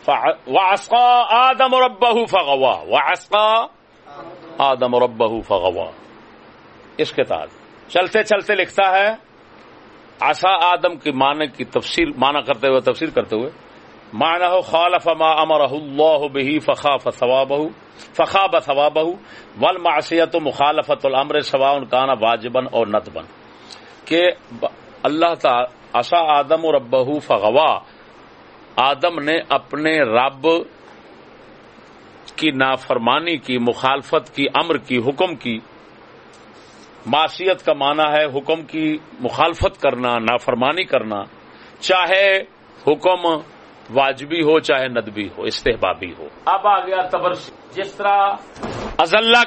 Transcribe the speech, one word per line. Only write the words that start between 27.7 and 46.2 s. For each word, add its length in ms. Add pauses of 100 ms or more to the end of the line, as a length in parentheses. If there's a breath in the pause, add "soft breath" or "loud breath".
آدم 420
نے 200 (100)
اپنے 520
رب 460 (1900)
کی 140
نافرمانی 840
کی، 220
مخالفت 760
کی، 200
امر 220
کی، 220
حکم 360
کی۔ 240 (1500)
معصیت 580
کا 80
معنی 300
ہے 220
حکم 380
کی 360 (220)
مخالفت 600
کرنا، 380
نافرمانی 640
کرنا، 400 (560 loud breath)
چاہے 560 (500)
حکم 400 (640)
واجبی 500
ہو، 200
چاہے 280
ندبی 400 (100)
ہو، 40
استحبابی 760
ہو۔ 100 (160)